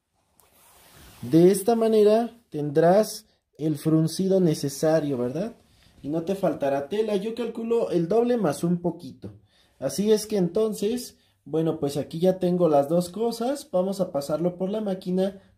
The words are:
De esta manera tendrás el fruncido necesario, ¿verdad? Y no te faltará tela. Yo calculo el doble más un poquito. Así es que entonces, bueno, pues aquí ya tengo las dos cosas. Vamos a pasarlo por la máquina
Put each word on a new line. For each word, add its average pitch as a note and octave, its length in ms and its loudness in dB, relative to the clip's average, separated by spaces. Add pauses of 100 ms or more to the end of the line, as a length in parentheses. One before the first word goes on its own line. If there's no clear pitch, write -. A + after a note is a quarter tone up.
(1200)
De D#3+ 280 6
esta G3+ 240 2
manera A3 600 2 (140)
tendrás D#3+ 760 2 (320)
el D3+ 200 -2
fruncido D#3+ 640 2
necesario, D3+ 800 0
¿verdad? D3 360 -4 (480)
Y C3+ 60 -10
no D#3+ 140 -4
te F#3+ 120 -2
faltará C#3+ 540 -2
tela. G#3+ 280 -2
Yo A3 180 -4
calculo A3+ 560 -4
el E3+ 180 0
doble A#3+ 280 2
más E3+ 280 -2
un F3 160 0
poquito. D3+ 520 -8 (460)
Así F#3+ 340 0
es G#3+ 140 0
que G#3+ 100 -4
entonces, G#3+ 800 -2 (280)
bueno, D#3+ 360 -2
pues C#3+ 160 -4
aquí D#3 240 -6
ya F#3 180 2
tengo F3 300 2
las C#3+ 200 4
dos F3 200 0
cosas. A#3 640 -6
Vamos F#3+ 280 -2
a F3+ 120 -4
pasarlo D#3+ 440 -4
por F#3+ 140 -4
la A3 120 -4
máquina F#3+ 580 -4 (180)